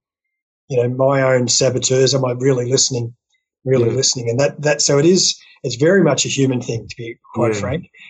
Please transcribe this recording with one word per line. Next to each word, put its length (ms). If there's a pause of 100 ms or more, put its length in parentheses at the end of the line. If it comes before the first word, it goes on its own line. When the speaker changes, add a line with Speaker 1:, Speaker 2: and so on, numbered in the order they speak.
(680)
Speaker 1:
you 80
know, 140
my 320
own 260
saboteurs? 640
Am 120
I 80
really 360
listening? 460 (480)
Really 260
Speaker 2:
Yeah. 60
Speaker 1:
listening? 340
And 120
that, 220
that, 180
so 180
it 60
is, 280 (300)
it's 120
very 280
much 220
a 20
human 340
thing, 280
to 80
be 200 (180)
quite 180
Speaker 2:
Yeah. 80
Speaker 1:
frank. 280 (200)